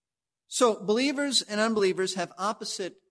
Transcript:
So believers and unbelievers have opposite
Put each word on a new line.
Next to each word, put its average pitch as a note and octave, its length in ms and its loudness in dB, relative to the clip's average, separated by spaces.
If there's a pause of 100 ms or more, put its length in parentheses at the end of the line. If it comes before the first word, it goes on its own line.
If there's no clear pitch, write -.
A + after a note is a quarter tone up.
(520)
So A#3 220 4
believers B3+ 720 0
and G#3+ 180 -2
unbelievers F#3+ 540 2
have F3 200 -4
opposite G3 600 -6 (160)